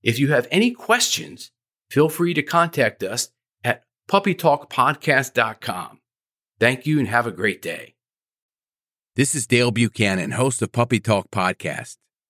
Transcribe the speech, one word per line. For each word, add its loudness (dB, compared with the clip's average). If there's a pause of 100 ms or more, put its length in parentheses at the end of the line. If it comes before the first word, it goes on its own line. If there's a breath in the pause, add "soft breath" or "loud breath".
If 0
you 2
have 2
any 4
questions, -2 (400)
feel 2
free -2
to 0
contact 0
us -6 (320)
at -2 (220)
puppy 0
talk 0
podcast 0
dot 0
com. -10 (600)
Thank 0
you 2
and 0
have 0
a -4
great -4
day. -10 (1200)
This 0
is -4
Dale 2
Buchanan, 0
host -2
of -6
Puppy 0
Talk 0
Podcast. -4 (320)